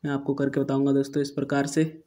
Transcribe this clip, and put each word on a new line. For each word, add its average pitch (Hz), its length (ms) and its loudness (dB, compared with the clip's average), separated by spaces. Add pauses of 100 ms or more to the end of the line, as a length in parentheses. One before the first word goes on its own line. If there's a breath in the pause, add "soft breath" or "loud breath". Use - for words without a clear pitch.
मैं 147 80 -2
आपको 139 220 -2
करके 139 260 0
बताऊंगा 139 320 2
दोस्तों 139 300 0
इस 143 100 -4
प्रकार 139 360 0
से। 160 160 2 (220)